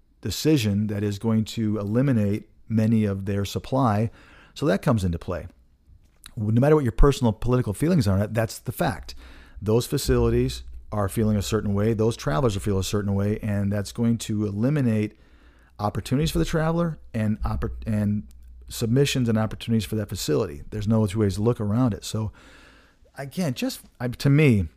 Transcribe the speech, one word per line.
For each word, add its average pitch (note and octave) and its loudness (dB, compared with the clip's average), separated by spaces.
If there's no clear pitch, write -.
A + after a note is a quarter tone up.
decision A2 0
that G#2 -4
is G#2 -2
going A2 0
to G#2+ -2
eliminate G#2+ 0
many A2 2
of G2 -4
their G2+ -2
supply. A2+ 0
So - -6
that F#3 2
comes A2+ 2
into E2+ -2
play. F2 -8
No A2 2
matter D3 6
what D3+ 2
your A2+ 0
personal C3+ 6
political A#2 0
feelings D3 2
are F#2+ 4
on G2 2
it, G#2+ -4
that's A2+ -4
the - -10
fact. B2 -4
Those A2 2
facilities B2 0
are G#2 -2
feeling G#2+ 0
a G2+ 0
certain G#2 0
way. G#2 2
Those A2 0
travelers C#3 0
are G2+ -4
feeling G2 0
a - 0
certain G2+ -2
way. G#2 0
And G2+ -2
that's G2+ -4
going A#2 0
to G#2+ -4
eliminate A2 0
opportunities B2+ -2
for - -4
the E3 2
traveler E3 -2
and G#2+ -2
oppor-, A2 -2
and G#2 0
submissions B2+ 0
and A2 2
opportunities A2 -2
for A2 -6
that G#2 -4
facility. G2+ -2
There's G#2 -6
no A2 4
two F#2+ -4
ways G2+ 2
to G2+ -4
look A#2 2
around A2 0
it. - -10
So A2 -6
again, C#3 -4
just, - -6
I, B2 -4
to C3 0
me, C3 6